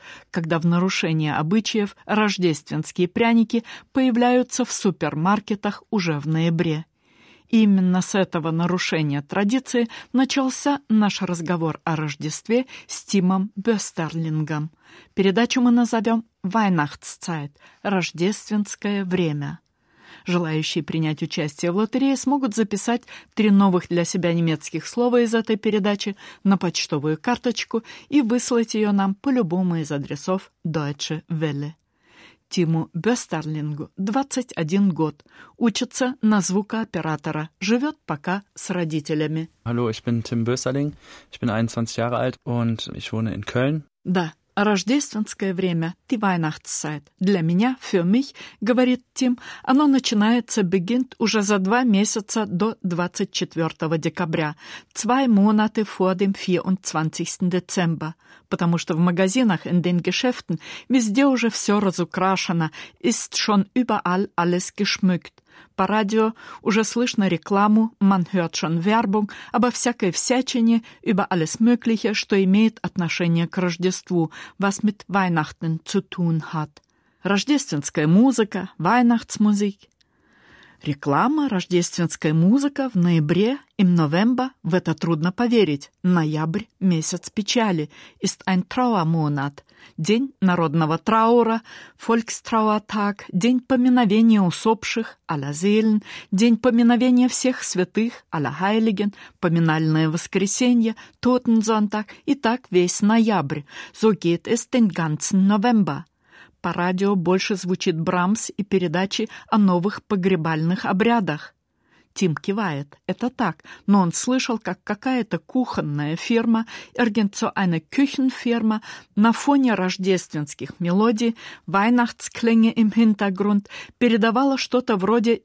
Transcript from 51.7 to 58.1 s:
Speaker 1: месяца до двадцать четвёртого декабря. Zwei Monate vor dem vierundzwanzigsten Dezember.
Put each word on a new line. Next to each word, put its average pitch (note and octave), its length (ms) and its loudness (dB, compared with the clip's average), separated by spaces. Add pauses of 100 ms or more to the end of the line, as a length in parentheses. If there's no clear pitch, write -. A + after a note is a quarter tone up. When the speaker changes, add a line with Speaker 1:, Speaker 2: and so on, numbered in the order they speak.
Speaker 1:
месяца G#3+ 600 0
до G#3 360 -2
двадцать F3 480 -4
четвёртого E3 640 -4
декабря. D#3+ 600 -4 (360)
Zwei B3+ 360 0
Monate G#3+ 560 4
vor F#3 300 0
dem G3 200 0
vierundzwanzigsten E3+ 1120 -4
Dezember. E3 640 -2 (340)